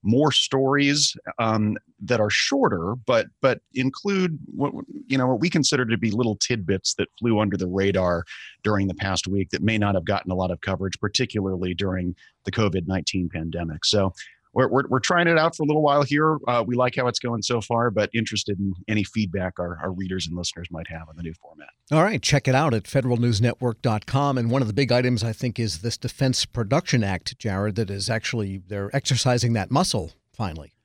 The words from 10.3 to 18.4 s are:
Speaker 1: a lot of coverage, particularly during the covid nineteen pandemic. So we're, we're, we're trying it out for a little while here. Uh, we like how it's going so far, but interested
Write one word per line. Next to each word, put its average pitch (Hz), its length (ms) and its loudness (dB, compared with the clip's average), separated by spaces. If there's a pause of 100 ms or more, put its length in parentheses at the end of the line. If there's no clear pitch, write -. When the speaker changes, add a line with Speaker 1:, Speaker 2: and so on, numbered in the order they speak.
Speaker 1:
a - 20 0
lot 92 160 0
of 85 120 -6
coverage, 95 360 -4
particularly 95 760 -2
during 92 420 -2 (280)
the 107 60 -4
covid 95 380 0
nineteen 92 400 -2
pandemic. 82 560 -6
So 98 300 2 (400)
we're, 127 140 4
we're, 131 200 0
we're 127 100 2
trying 170 300 2
it 165 100 4
out 160 160 2
for - 80 -6
a 143 40 0
little 151 160 2
while 143 200 4
here. 147 360 2 (100)
Uh, 120 180 2
we 120 80 -2
like 123 220 2
how 127 100 0
it's 120 140 -2
going 117 220 -4
so 120 180 0
far, 117 300 2
but 101 240 2
interested 107 440 -2